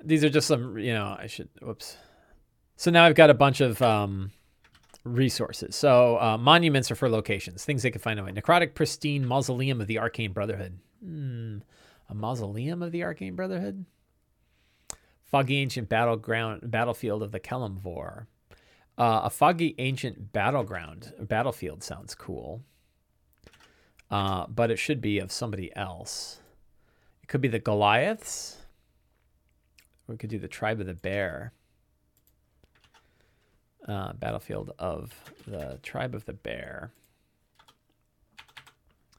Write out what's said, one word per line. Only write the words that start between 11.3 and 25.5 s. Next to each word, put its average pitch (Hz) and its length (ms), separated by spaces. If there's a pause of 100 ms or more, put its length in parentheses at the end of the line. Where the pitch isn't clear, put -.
A - 60
mausoleum 117 680
of 170 80
the 175 120
Arcane 180 320
Brotherhood? 185 500 (1400)
Foggy 135 320
Ancient 127 320
Battleground, 113 800
Battlefield 113 520
of 104 100
the 98 80
Kelemvor. 98 840 (720)
Uh, 113 280
a 104 60
foggy 165 480
ancient 127 540
battleground, 98 880
battlefield 110 640
sounds - 320
cool. 90 480 (1500)
Uh, 95 360
but 117 240
it 113 80
should 143 240
be 104 160
of 98 120
somebody 98 460